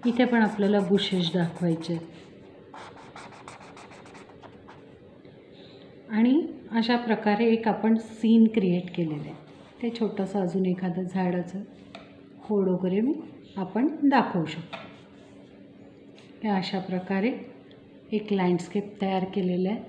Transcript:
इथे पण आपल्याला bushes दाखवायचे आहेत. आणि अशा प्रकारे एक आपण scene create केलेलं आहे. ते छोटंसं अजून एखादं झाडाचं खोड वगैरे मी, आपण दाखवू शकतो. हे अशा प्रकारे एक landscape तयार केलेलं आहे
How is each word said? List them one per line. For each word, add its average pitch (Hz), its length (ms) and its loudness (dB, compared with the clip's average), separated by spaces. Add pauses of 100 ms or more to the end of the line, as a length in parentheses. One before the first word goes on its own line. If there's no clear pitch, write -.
इथे 240 180 4
पण 233 180 2
आपल्याला 208 380 2
bushes 185 540 0
दाखवायचे 170 600 -2
आहेत. 165 120 -8 (4000)
आणि 247 360 4 (240)
अशा 226 260 2
प्रकारे 220 500 2
एक 226 220 4
आपण 220 280 2
scene 226 580 4
create 180 420 0
केलेलं 151 260 -2
आहे. 147 120 -12 (480)
ते 233 80 -2 (100)
छोटंसं 196 400 -2
अजून 185 260 0
एखादं 180 360 -2
झाडाचं 180 580 -2 (880)
खोड 196 220 2
वगैरे 185 320 0
मी, 269 140 2 (420)
आपण 247 520 0
दाखवू 220 360 4
शकतो. - 320 -10 (1700)
हे 220 60 -2
अशा 190 300 0
प्रकारे 190 540 -2 (800)
एक 208 200 -2
landscape 185 680 0
तयार 190 220 0
केलेलं 180 440 -2
आहे 226 200 -4